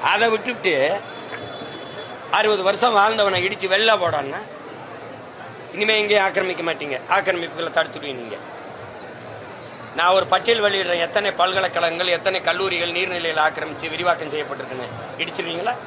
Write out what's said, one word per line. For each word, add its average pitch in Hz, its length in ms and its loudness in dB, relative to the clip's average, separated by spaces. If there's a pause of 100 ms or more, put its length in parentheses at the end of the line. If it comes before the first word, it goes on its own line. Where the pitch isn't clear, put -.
(120)
அதை 214 180 4
விட்டுவிட்டு 180 440 0 (1600)
அறுபது 214 320 2
வருஷம் 208 340 4
வாழ்ந்தவனை 202 480 4
இடிச்சு 190 280 -2
வெளில 220 180 6 (100)
போடான்னா 156 380 0 (1300)
இனிமே 208 280 2
எங்கேயும் 208 240 4
ஆக்கிரமிக்க 185 380 0
மாட்டீங்க, 147 340 -2 (120)
ஆக்கிரமிப்புகளை 170 640 0
தடுத்துடுவீங்க 143 480 -2
நீங்க. 107 160 -8 (1600)
நான் 175 220 6
ஒரு 180 80 4
பட்டியல் 208 400 4
வெளியிடுறேன், 180 420 2
எத்தனை 202 240 2
பல்கலைக்கழகங்கள், 180 880 2
எத்தனை 190 240 0
கல்லூரிகள் 170 560 0
நீர்நிலையில் 170 480 0
ஆக்கிரமிச்சு 156 480 -2
விரிவாக்கம் 160 400 0
செய்யப்பட்டிருக்குன்னு. 131 540 -6 (300)
இடிச்சிருவீங்களா? 170 580 -4 (120)